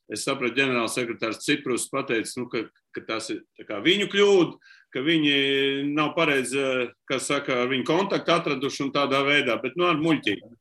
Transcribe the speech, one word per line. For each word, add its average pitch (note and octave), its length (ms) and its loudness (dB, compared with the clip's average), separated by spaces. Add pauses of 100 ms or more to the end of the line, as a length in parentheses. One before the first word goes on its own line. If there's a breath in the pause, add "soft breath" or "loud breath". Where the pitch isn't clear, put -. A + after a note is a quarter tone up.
(100)
es A2 160 -6
sapratu, B2 320 -2
ģenerālsekretārs A#2 840 -2
Ciprus C#3+ 480 -2
pateica, C3 480 -4
nu, A#2+ 100 -8
ka, A2+ 160 -4 (260)
ka - 120 -12 (100)
tas G#2+ 160 -8
ir - 140 -8 (160)
tā - 80 -16
kā G#2 160 -6
viņu F#3+ 260 2
kļūda, G3 640 4 (200)
ka C3 80 -6
viņi D3 360 2 (520)
nav D3 240 0
pareizi, C#3 480 0
ā, B2+ 280 0 (200)
kā C3+ 140 0
saka, C#3 480 0
viņu B2+ 180 0
kontaktu E3+ 460 2
atraduši C#3+ 500 -2
un C3 80 -4
tādā C#3 320 2
veidā, C#3 320 2
bet, C3 220 -6
nu, F3 100 2
ar E3 80 2
muļķību. C#3+ 540 0 (100)